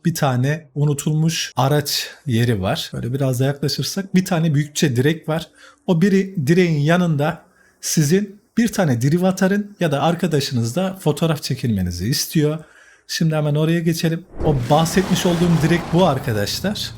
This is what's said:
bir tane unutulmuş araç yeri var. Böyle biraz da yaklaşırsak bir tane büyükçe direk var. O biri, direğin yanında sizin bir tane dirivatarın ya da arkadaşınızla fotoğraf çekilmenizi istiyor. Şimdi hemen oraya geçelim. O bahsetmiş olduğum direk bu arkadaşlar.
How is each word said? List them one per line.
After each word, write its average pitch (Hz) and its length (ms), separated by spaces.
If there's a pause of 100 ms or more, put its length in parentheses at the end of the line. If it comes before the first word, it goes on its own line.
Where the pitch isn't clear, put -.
bir 170 100
tane 143 600
unutulmuş 151 800
araç 143 500 (200)
yeri 117 360
var. 120 300
Böyle 123 200
biraz 131 280
da 135 40
yaklaşırsak 143 720
bir 185 100
tane 165 300
büyükçe 143 420
direk 156 320
var. 160 200 (380)
O 170 160
biri, 190 440
direğin 170 320
yanında 160 640 (380)
sizin 180 600 (160)
bir 226 160
tane 147 280
dirivatarın 185 800
ya 160 120
da 139 100
arkadaşınızla 156 1000
fotoğraf 151 420
çekilmenizi 95 680
istiyor. 151 500 (480)
Şimdi 160 280
hemen 147 200
oraya 160 260
geçelim. 165 440 (200)
O 151 120 (140)
bahsetmiş 170 560
olduğum 170 360
direk 170 180 (120)
bu 175 140
arkadaşlar. 135 920